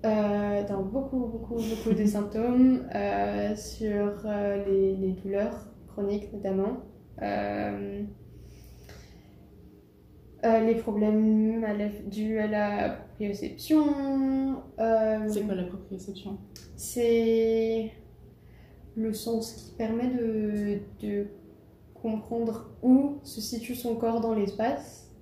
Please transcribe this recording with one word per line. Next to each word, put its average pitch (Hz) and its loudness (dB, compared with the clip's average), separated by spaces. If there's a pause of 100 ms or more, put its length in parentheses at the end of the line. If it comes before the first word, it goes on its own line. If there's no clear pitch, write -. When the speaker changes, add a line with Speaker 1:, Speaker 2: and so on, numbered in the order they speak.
Speaker 1:
Euh, 208 2
dans 196 -2
beaucoup, 254 -2
beaucoup, 226 -6
beaucoup 220 0
de 214 2
Speaker 2:
<laughs> - -
Speaker 1:
symptômes, 240 4
euh, 202 0
sur, 208 -2 (120)
euh, 202 -2
les, 190 4
les 190 0
douleurs 196 -4 (200)
chroniques 202 -4
notamment, 196 0 (440)
euh, 202 -2 (2500)
euh, 226 6
les 226 6
problèmes 214 4
à 208 0
la, 208 -2
dus 214 -4
à 214 2
la 208 0
proprioception, - 0 (960)
euh, 220 2
Speaker 2:
C'est 208 0
quoi 196 -2
la 180 -2
proprioception ? 196 -10 (400)
Speaker 1:
C'est 226 2 (1040)
le 220 -2
sens 220 -4
qui - -18
permet 226 -2
de, 214 0 (220)
de 202 -2 (680)
comprendre 220 -4 (120)
où 277 6
se - -12
situe 233 -6
son 233 -2
corps 226 0
dans 226 0
l'espace. 214 -2 (100)